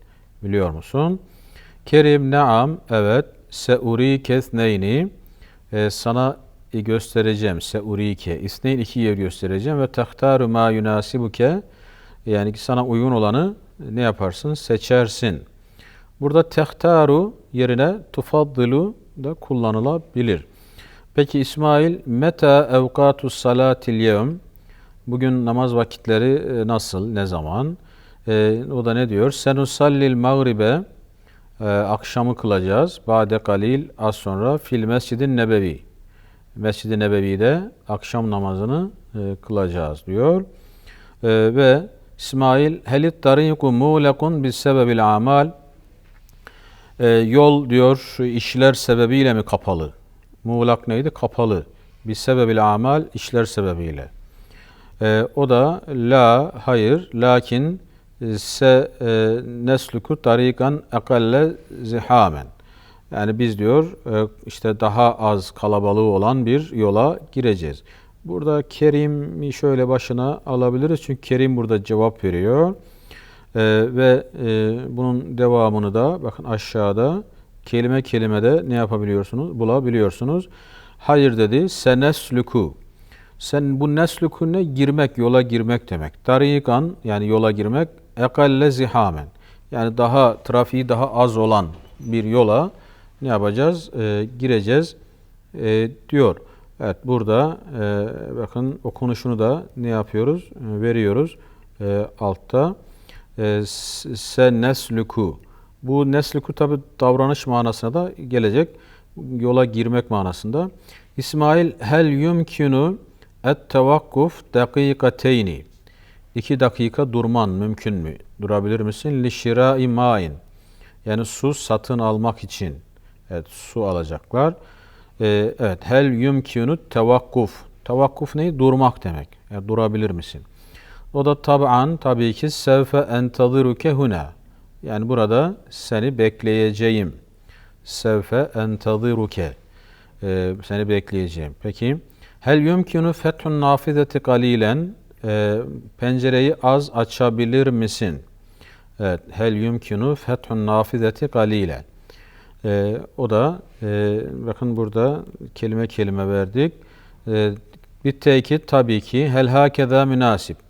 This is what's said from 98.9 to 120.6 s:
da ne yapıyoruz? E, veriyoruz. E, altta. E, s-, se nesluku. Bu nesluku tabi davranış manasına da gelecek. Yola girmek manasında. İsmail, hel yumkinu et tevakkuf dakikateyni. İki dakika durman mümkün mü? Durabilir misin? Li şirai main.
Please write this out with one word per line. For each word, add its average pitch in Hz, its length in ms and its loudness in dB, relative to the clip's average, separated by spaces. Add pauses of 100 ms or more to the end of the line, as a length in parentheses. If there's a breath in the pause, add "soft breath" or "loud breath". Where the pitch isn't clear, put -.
da 131 240 0 (140)
ne 120 100 -6
yapıyoruz? 117 680 -2
E, 107 260 -8
veriyoruz. 117 560 0 (440 soft breath)
E, 101 240 -2 (140)
altta. 127 560 -2 (640 soft breath)
E, 104 280 0
s-, - 500 -12
se 127 360 2
nesluku. 113 880 -2 (440 soft breath)
Bu 139 280 0
nesluku 143 420 -2
tabi 147 220 0 (240)
davranış 131 480 2
manasına 117 460 -2
da 175 180 -4 (160)
gelecek. 123 420 2 (720 soft breath)
Yola 123 260 2
girmek 117 460 -2
manasında. 107 580 -4 (480 soft breath)
İsmail, 151 600 2
hel 151 260 2
yumkinu 151 920 0 (460 soft breath)
et - 260 -2
tevakkuf 139 840 0
dakikateyni. 123 1120 0 (680 soft breath)
İki 127 240 -4
dakika 123 540 -2
durman 117 360 0
mümkün 104 440 -4
mü? 82 220 -6 (260)
Durabilir 104 380 -2
misin? 123 440 -4
Li 120 80 -2
şirai 127 560 0
main. 117 460 0 (720 soft breath)